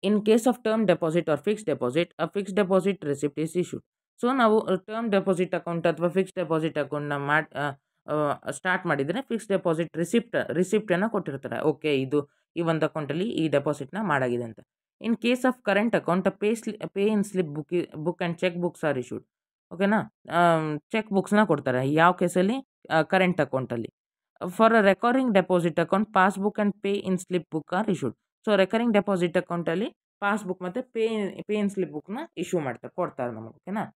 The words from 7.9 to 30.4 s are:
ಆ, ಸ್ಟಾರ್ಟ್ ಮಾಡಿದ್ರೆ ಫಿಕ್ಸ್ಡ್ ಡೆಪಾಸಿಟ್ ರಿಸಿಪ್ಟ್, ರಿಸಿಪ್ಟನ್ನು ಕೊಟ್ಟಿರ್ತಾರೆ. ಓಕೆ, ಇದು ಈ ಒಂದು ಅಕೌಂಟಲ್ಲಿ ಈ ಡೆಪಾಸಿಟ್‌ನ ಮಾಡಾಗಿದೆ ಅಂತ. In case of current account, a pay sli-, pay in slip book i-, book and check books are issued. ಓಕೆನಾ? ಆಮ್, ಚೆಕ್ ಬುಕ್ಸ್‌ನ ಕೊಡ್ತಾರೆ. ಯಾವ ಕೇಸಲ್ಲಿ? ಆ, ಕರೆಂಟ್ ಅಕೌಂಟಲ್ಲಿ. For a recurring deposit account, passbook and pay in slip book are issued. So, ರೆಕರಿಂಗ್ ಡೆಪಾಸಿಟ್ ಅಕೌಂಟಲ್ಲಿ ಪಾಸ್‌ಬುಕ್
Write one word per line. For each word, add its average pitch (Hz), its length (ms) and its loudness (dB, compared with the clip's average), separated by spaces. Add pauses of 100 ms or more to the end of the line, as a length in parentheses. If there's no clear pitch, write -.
ಆ, 147 380 -2
ಸ್ಟಾರ್ಟ್ 180 360 -2
ಮಾಡಿದ್ರೆ 156 360 -2
ಫಿಕ್ಸ್ಡ್ 226 300 -4
ಡೆಪಾಸಿಟ್ 170 440 0
ರಿಸಿಪ್ಟ್, 170 540 0
ರಿಸಿಪ್ಟನ್ನು 185 600 0
ಕೊಟ್ಟಿರ್ತಾರೆ. 139 500 -6
ಓಕೆ, 143 420 0
ಇದು 139 260 0 (280)
ಈ 165 40 -6
ಒಂದು 160 260 0
ಅಕೌಂಟಲ್ಲಿ 156 440 -4
ಈ 160 180 0
ಡೆಪಾಸಿಟ್‌ನ 143 520 -2
ಮಾಡಾಗಿದೆ 131 420 0
ಅಂತ. 113 180 -12 (420)
In 226 100 -2
case 247 300 0
of 254 120 2 (140)
current 202 340 2
account, 185 300 0
a - 100 -16
pay 220 220 0
sli-, - 320 -8
pay 196 120 2
in 214 120 2
slip 185 280 -2
book 147 240 -8
i-, 175 180 -2
book 160 280 -4
and 170 160 -2
check 180 220 -2
books 170 360 -2
are 127 100 -2
issued. 113 240 -10 (480)
ಓಕೆನಾ? 196 240 2 (320)
ಆಮ್, 160 500 4 (100)
ಚೆಕ್ 220 200 -2
ಬುಕ್ಸ್‌ನ 196 340 4
ಕೊಡ್ತಾರೆ. 139 480 0
ಯಾವ 165 200 6
ಕೇಸಲ್ಲಿ? 185 540 0 (240)
ಆ, 156 120 2
ಕರೆಂಟ್ 185 380 2
ಅಕೌಂಟಲ್ಲಿ. 123 480 -4 (520)
For 185 260 2
a 226 160 6
recurring 240 500 2
deposit 180 420 2
account, 196 320 0
passbook 190 520 2
and 202 160 0
pay 202 220 -4
in 185 200 -2
slip 180 320 -4
book 156 240 -8
are 202 140 -2
issued. 143 280 -2 (320)
So, 208 100 2
ರೆಕರಿಂಗ್ 226 360 2
ಡೆಪಾಸಿಟ್ 185 440 2
ಅಕೌಂಟಲ್ಲಿ 175 520 -2 (340)
ಪಾಸ್‌ಬುಕ್ 202 400 -4